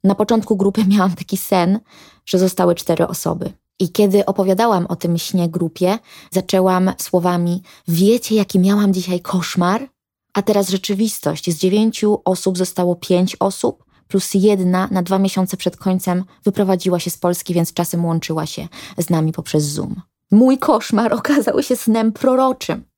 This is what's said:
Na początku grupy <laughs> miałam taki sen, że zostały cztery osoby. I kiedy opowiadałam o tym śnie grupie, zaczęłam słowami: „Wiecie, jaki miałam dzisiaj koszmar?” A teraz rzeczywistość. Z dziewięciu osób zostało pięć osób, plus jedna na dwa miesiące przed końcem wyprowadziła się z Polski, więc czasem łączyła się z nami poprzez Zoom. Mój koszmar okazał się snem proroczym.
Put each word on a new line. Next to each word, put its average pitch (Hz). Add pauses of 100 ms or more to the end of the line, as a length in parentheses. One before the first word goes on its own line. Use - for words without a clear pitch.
Na 196
początku 220
grupy 196
<laughs> 196
miałam 185
taki -
sen, 185 (460)
że 185
zostały 180
cztery 170
osoby. 175 (260)
I 175
kiedy 202
opowiadałam 196
o 170
tym 170
śnie 175
grupie, 180 (320)
zaczęłam 185
słowami: 175 (260)
„Wiecie, 208
jaki 196
miałam 196
dzisiaj 180
koszmar?” 180 (460)
A 202
teraz 202
rzeczywistość. 190
Z 160
dziewięciu 208
osób 185
zostało 180
pięć 180
osób, - (240)
plus -
jedna 190
na 185
dwa 190
miesiące 190
przed -
końcem 185 (200)
wyprowadziła 185
się 175
z -
Polski, 180
więc 170
czasem 170
łączyła 160
się 160 (300)
z 170
nami 160
poprzez -
Zoom. 151 (300)
Mój 254
koszmar 233
okazał 285
się 247
snem 220
proroczym. 254 (140)